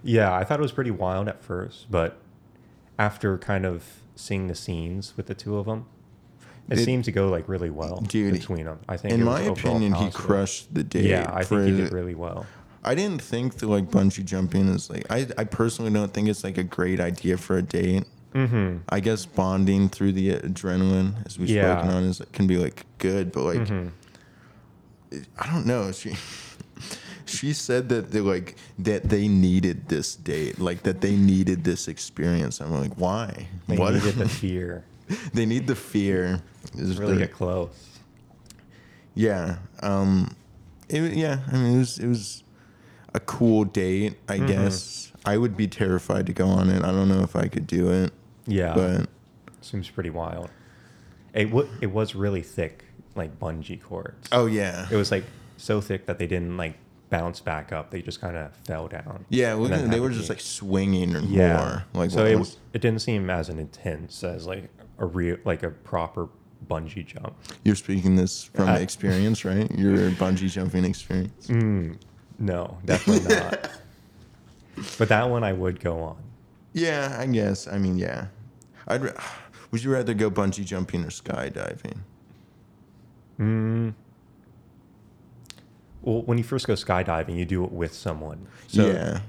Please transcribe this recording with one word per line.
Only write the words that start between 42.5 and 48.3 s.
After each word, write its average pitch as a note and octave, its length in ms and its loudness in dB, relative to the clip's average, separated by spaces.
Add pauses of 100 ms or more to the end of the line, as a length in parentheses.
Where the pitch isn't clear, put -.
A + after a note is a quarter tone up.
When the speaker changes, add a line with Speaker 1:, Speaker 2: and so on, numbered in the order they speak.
Speaker 2:
a - 60 0
cool A2 440 4
date, G2 520 0 (120)
I G2+ 100 -2
Speaker 1:
Mm-hmm. F#2+ 80 2
Speaker 2:
guess. G2 640 0 (120)
I G2+ 120 2
would A2+ 200 2
be G#2 120 2
terrified F#2+ 580 0
to - 60 -4
go F#2 160 2
on F#2 220 6
it. F#2 120 2
I F2+ 80 2
don't F#2+ 180 4
know F#2+ 140 6
if F#2 140 0
I - 120 2
could - 180 -4
do F2+ 240 2
it. F#2 220 2 (340)